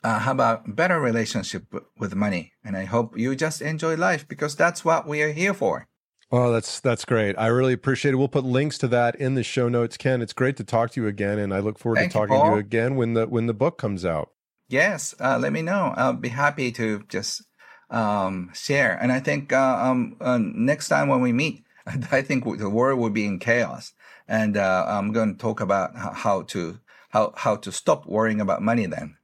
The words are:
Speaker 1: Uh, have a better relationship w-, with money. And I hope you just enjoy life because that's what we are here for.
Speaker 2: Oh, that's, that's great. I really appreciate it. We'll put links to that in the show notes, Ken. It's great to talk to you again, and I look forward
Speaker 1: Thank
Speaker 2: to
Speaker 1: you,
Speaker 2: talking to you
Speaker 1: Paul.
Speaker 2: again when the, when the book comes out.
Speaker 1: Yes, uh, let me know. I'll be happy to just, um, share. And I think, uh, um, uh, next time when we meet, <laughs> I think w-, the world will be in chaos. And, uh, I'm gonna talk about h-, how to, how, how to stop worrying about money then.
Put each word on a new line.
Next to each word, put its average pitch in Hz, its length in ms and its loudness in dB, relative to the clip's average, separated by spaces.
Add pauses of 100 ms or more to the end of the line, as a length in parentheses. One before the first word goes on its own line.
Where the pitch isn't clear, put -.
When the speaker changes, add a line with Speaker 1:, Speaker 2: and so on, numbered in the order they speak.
Speaker 1:
Uh, 113 160 0
have 131 220 0
a 113 260 2
better 165 320 0
relationship 113 720 -2
w-, - 160 -10 (100)
with 98 160 -6
money. 95 380 -2 (100)
And 101 140 -8
I 95 80 -6
hope 113 340 -2
you 131 200 -2
just 156 240 -4
enjoy 160 340 -2
life 170 320 0
because 147 260 -6
that's 170 300 0
what 165 240 2
we 151 140 -2
are 151 100 0
here 185 220 0
for. 95 340 -2 (420)
Speaker 2:
Oh, 123 220 4
that's, - 300 -2
that's 120 240 0
great. 107 320 2
I 110 100 0
really 127 240 4
appreciate 135 400 0
it. 131 60 2
We'll 135 100 2
put 131 160 0
links 131 360 0
to 127 100 0
that 120 260 2
in 135 200 -2
the 123 80 0
show 120 260 0
notes, 120 260 0
Ken. 131 260 0
It's 110 120 -6
great 135 240 0
to 104 80 -8
talk 117 260 2
to 127 100 -4
you 107 60 0
again, 101 320 -2
and 98 140 -2
I 98 60 0
look 107 200 -4
forward 117 200 0
Speaker 1:
Thank 180 120 0
Speaker 2:
to - 60 0
Speaker 1:
you, 107 40 4
Speaker 2:
talking 107 140 2
to 143 80 6
you 160 80 6
Speaker 1:
Paul. 107 80 2
Speaker 2:
again 113 380 0
when 117 160 0
the, 113 140 2
when 117 180 0
the 117 80 0
book 131 240 0
comes 98 260 -4
out. 80 280 -2 (360)
Speaker 1:
Yes, 156 540 0
uh, 127 180 2
let 143 140 0
me 160 80 -2
know. 175 340 -2
I'll 127 160 2
be 120 180 -4
happy 139 440 -2
to 107 340 -2
just, - 340 -6 (480)
um, 98 640 -2
share. 131 480 0
And 123 80 2
I 127 120 2
think, 143 320 -2
uh, 131 300 4
um, 127 360 0
uh, 123 220 2
next 123 480 0
time 143 180 4
when 131 140 4
we 123 100 2
meet, 139 320 0 (120)
<laughs> - 120 -18 (240)
I 135 100 4
think 135 220 -2
w-, 107 160 -4
the 104 100 -2
world 127 300 2
will 113 100 2
be 104 160 0
in 98 140 -2
chaos. 117 540 0 (340)
And, 110 300 0
uh, 92 280 2
I'm 104 280 -2
gonna 110 220 0
talk 110 260 -4
about 95 340 0
h-, 117 220 -8
how 98 240 0
to, 90 380 -6 (300)
how, 110 280 2
how 107 180 2
to 98 160 -10
stop - 340 0
worrying 107 360 0
about 95 200 0
money 113 240 2
then. 78 380 -8